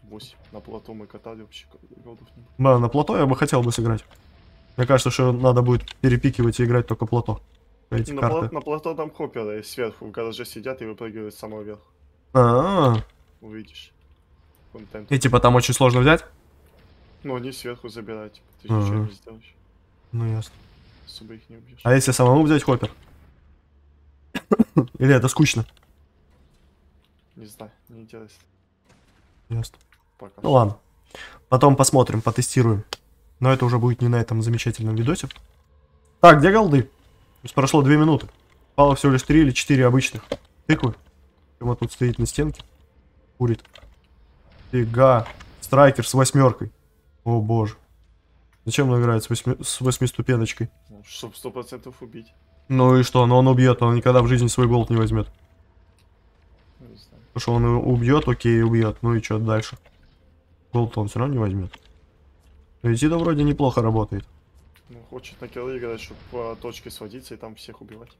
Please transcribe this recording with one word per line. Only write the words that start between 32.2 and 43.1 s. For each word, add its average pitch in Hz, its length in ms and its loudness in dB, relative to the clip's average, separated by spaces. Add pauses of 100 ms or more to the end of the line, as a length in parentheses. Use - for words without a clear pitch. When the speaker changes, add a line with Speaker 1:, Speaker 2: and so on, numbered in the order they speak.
Speaker 2:
потестируем. 113 640 0 (560)
Но 131 120 2
это 131 140 0
уже 120 120 0
будет 120 220 0
не 120 80 0
на 120 80 0
этом 120 260 -2
замечательном 113 520 -4
видосе. 131 340 -4 (920)
Так, 165 180 12
где 160 140 4
голды? 165 360 2 (640)
Прошло 143 280 2
две 143 140 6
минуты. 156 320 2 (480)
Пало 143 180 6
всего 139 180 2
лишь 131 100 0
три 151 180 4
или 143 100 4
четыре 127 360 0
обычных 123 380 0 (420)
тыквы. 143 280 -2 (640)
Прямо 120 160 -4
тут - 180 -8
стоит 123 260 -2
на 117 80 -2
стенке. 147 360 -4 (760)